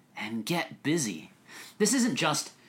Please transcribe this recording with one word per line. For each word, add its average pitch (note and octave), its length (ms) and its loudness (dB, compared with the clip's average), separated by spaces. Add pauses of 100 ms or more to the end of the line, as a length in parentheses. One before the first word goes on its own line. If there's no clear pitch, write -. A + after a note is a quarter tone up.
(160)
and A2+ 300 -6
get - 380 -4
busy. A#2+ 480 -2 (480)
This G#3 140 4
isn't B3 220 4
just, - 380 0 (160)